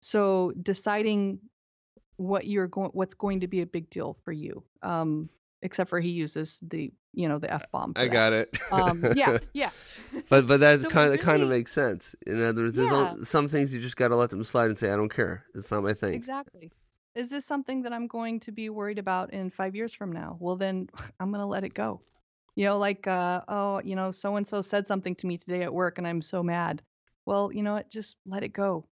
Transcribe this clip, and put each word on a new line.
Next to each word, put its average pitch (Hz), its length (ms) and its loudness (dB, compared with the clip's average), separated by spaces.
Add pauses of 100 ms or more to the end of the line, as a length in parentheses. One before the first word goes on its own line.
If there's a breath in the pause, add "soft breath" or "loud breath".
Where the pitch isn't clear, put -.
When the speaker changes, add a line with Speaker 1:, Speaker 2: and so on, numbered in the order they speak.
Speaker 1:
So 190 600 2
deciding 202 760 0 (760)
what 190 300 -2
you're 202 200 0
go-, 190 260 -4
what's 185 220 -4
going 196 260 -2
to 180 60 -4
be 180 140 0
a 170 40 -2
big 170 240 -8
deal 147 340 -8
for 170 80 -10
you, - 320 -10 (180)
um, 160 480 -2 (320)
except 185 280 -2
for 175 100 0
he 175 120 -2
uses 156 500 -6
the, 165 320 -10 (200)
you 170 160 -2
know, 147 100 0
the - 120 -6
F-bomb - 420 -6
for - 80 -2
Speaker 2:
I 127 60 4
Speaker 1:
that. 120 60 0
Speaker 2:
got 110 200 6
it. 110 240 0 (140)
Speaker 1:
Um, 180 320 2 (120)
yeah, 185 300 4
Speaker 2:
<laughs> - 80 -18
Speaker 1:
yeah. 269 180 -2 (580 loud breath)
Speaker 2:
But, 135 180 8
but 139 120 8
that 147 220 8
Speaker 1:
So 311 80 -2
it - 40 -6
Speaker 2:
kinda, 147 240 6
kinda 165 140 4 (140)
Speaker 1:
really 131 40 2 (100)
Speaker 2:
makes 117 120 -4
sense. 113 440 -2 (120)
In 113 160 0
other 113 200 2
words, 117 120 0
there's 127 160 4
Speaker 1:
Yeah. 139 60 6 (200)
Speaker 2:
al-, - 60 -8
some 147 260 4
things 143 240 2
you 120 80 -6
just 123 160 -8
gotta 120 180 4
let 120 140 4
them 101 140 -6
slide 117 260 2
and 107 80 -2
say, 101 140 2
"I 101 40 2
don't 107 140 2
care. 92 360 -2 (100)
It's 104 160 -10
not 104 100 0
my 101 120 0
thing." 101 200 -2
Speaker 1:
Exactly. 247 580 -10 (440)
Is 240 140 -6
this 277 160 -8
something 269 380 -4
that 240 100 -8
I'm 233 140 -6
going 226 340 -6
to - 100 -14
be 220 180 -8
worried 208 300 -6
about 190 340 -2
in 190 160 -4
five 190 260 -6
years 226 180 -6
from 190 180 -10
now? 165 280 -8
Well, 175 180 -4
then 190 360 -4
<laughs> - 260 -16
I'm 190 120 -4
gonna 202 160 -4
let 196 160 -4
it - 100 -8
go. 202 280 -6 (540)
You 202 100 2
know, 202 120 4
like, 202 300 0
uh, 180 400 0
"Oh, 202 360 -2
you 190 120 -6
know, 190 160 -2
so-and-so 202 500 -4
said 202 260 -2
something 185 280 -2
to 185 120 -6
me 175 100 -4
today 180 260 -4
at 170 100 -4
work 175 240 0
and 180 100 -4
I'm 170 140 -2
so 180 220 -4
mad." 170 380 -2 (440)
Well, 202 260 0
you 208 120 -4
know 208 100 0
what? 208 160 -6
Just - 360 -12
let 196 180 -6
it 214 100 -8
go. 190 320 -2 (100)